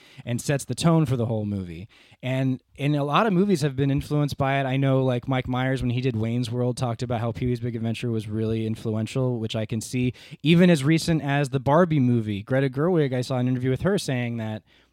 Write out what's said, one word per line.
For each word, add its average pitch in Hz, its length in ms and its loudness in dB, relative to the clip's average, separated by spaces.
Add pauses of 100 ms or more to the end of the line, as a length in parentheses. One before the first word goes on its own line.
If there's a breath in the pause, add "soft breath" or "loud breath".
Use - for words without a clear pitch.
(260 loud breath)
and 120 160 -4
sets 143 240 -2
the 123 80 -6
tone 165 320 4
for 127 100 0
the 113 80 -2
whole 110 220 -2
movie. 95 420 -6 (340 soft breath)
And 131 400 -2 (140)
in 147 180 0
a 143 100 0
lot 156 220 2
of 214 60 2
movies 180 300 2
have 139 140 0
been 139 140 2
influenced 143 460 0
by 139 240 0
it. 135 60 -2
I 131 100 0
know, 135 260 2
like, 123 240 0
Mike 131 220 -2
Myers, 127 320 0
when 127 120 0
he 127 100 -2
did 131 120 0
Wayne's 113 360 -2
World, 123 260 -2
talked 117 260 -4
about 120 180 -2
how 117 120 -2
Pee-wee's 123 280 -2
Big 117 160 -4
Adventure 113 340 -4
was 110 180 -4
really 110 380 -2
influential, 113 720 -2
which 110 180 -4
I 110 80 -4
can 110 160 -4
see 127 320 -2 (300 loud breath)
even 175 260 6
as 151 160 4
recent 160 380 2
as 143 260 0
the 131 120 -2
Barbie 156 400 4
movie. 110 420 2
Greta 135 260 0
Gerwig, 143 460 0
I 127 80 0
saw 127 160 -2
an 123 100 0
interview 127 220 0
with 127 120 -2
her 196 140 2
saying 123 400 -4
that 107 280 -6 (280 soft breath)